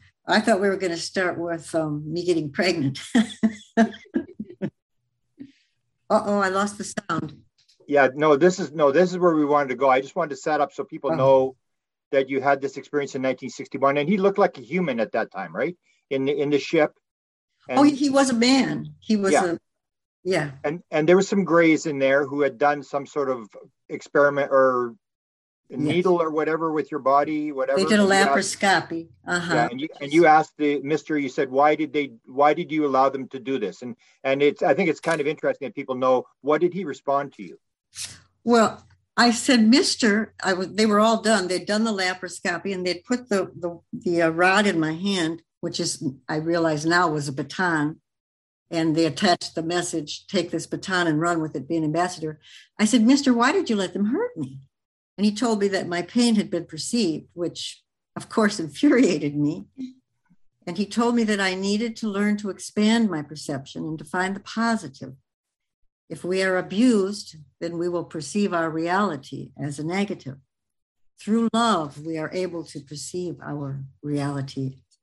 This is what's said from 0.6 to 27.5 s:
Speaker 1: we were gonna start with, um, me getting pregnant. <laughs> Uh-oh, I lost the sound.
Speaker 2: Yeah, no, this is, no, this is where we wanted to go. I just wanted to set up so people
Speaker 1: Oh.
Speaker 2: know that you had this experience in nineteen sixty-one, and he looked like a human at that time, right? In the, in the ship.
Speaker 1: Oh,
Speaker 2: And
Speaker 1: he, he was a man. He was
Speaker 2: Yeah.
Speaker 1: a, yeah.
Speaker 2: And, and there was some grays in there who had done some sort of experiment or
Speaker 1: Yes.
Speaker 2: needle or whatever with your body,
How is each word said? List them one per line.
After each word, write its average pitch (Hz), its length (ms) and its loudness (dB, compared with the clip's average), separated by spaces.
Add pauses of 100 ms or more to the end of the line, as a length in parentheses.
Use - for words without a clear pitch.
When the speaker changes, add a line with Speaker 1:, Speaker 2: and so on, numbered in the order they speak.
Speaker 1:
we 202 80 2
were 190 80 0
gonna 180 200 -4
start 180 420 -4
with, 170 360 -8
um, 151 380 -2
me 175 120 -4
getting 165 260 0
pregnant. 165 480 -2 (160)
<laughs> 247 40 6 (3000)
Uh-oh, 202 280 2
I 190 120 2
lost 202 280 -2
the 196 60 -10
sound. - 500 -8 (540)
Speaker 2:
Yeah, 139 260 6
no, 147 220 4
this 185 240 4
is, 143 120 -6
no, 147 200 4
this 170 180 4
is 180 80 -6
where 175 160 4
we 151 100 4
wanted 143 260 2
to 127 40 -2
go. 131 140 2
I 131 120 4
just 135 160 -12
wanted 165 140 -2
to 135 60 -8
set 151 240 -2
up 139 120 -2
so 139 120 -8
people 143 280 -6
Speaker 1:
Oh. 160 40 -2
Speaker 2:
know 135 400 4 (560)
that 135 160 2
you 135 120 -2
had 139 200 2
this 135 160 -8
experience 143 380 -6
in 135 80 -6
nineteen 131 280 -4
sixty-one, 135 460 -2
and 147 120 0
he 202 100 2
looked 196 200 2
like 185 200 2
a - 20 -16
human 131 400 -4
at 101 120 -4
that 107 200 -4
time, 90 240 -10
right? 151 200 -4 (340)
In 135 160 -2
the, 143 120 -2
in 147 120 -2
the 143 80 2
ship. 151 340 0 (760)
Speaker 1:
Oh, 262 140 2
Speaker 2:
And 294 80 8
Speaker 1:
he, 285 60 -4
he 285 140 0
was 269 200 4
a 247 40 0
man. 226 680 2
He 220 160 0
was 196 160 2
Speaker 2:
Yeah. 180 200 2
Speaker 1:
a, 170 60 -6 (640)
yeah. 160 280 -2 (120)
Speaker 2:
And, 160 280 -4
and 156 180 2
there 180 80 8
was 196 120 2
some 202 160 0
grays 160 420 4
in 143 120 -4
there 135 280 2
who 143 160 -2
had 131 160 -2
done 143 240 2
some 139 240 -8
sort 139 240 -4
of 113 180 -6 (400)
experiment 143 640 0
or 127 420 2 (760)
Speaker 1:
Yes. - 100 -8
Speaker 2:
needle 175 400 2
or 160 100 0
whatever 156 400 -2
with 151 200 -4
your 151 100 -4
body, 147 500 2